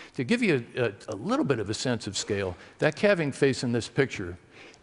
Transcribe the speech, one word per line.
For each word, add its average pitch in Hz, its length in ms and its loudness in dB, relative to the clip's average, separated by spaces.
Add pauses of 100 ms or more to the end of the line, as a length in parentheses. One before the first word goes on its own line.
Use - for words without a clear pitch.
(140)
To 139 100 -4
give 226 180 2
you 147 240 2 (120)
a, 123 80 2
a, 104 80 -2 (160)
a 104 80 -6
little 226 260 0
bit 135 160 2
of 98 100 -4
a 107 40 -2
sense 120 340 -2
of 98 80 -6
scale, 98 400 -2 (240)
that 147 160 2
calving 170 380 2
face 135 320 2
in 120 80 0
this 120 160 -2
picture 95 480 -2 (460)